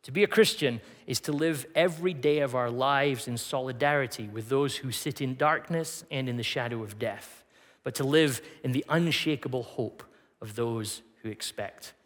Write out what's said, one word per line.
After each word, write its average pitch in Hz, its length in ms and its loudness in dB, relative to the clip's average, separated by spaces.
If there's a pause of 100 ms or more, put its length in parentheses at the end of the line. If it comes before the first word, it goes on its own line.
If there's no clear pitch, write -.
To 131 100 -12
be 190 100 4
a 196 40 4
Christian 131 520 4 (280)
is 123 120 -2
to - 140 -4
live 151 320 0 (100)
every 170 380 2
day 147 260 4
of 131 160 0
our 123 160 0
lives 135 560 2
in 120 80 -2
solidarity 131 960 -2
with 110 180 -8
those 135 300 0
who 127 160 -6
sit - 260 -6
in 131 160 -2
darkness 156 760 -2
and 131 200 -4
in 120 80 -2
the 117 40 -4
shadow 117 420 -4
of 104 140 -12
death, 107 460 -6 (400)
but 131 120 -6
to 139 100 0
live 143 360 6 (220)
in 131 80 0
the 135 160 0
unshakable 147 760 0
hope - 420 -6 (360)
of 107 140 -12
those 113 460 -2 (200)
who 110 80 -6
expect - 640 -10 (140)